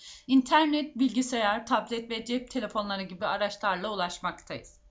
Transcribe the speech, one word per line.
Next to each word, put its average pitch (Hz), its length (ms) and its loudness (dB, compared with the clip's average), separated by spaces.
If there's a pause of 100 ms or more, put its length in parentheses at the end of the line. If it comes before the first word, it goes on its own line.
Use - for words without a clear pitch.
(260)
İnternet, 294 720 4
bilgisayar, 233 680 2
tablet 226 440 -2
ve 226 140 -4
cep 247 260 -4
telefonları 202 520 -4
gibi 185 240 -6
araçlarla 202 640 -2
ulaşmaktayız. 175 880 -6 (100)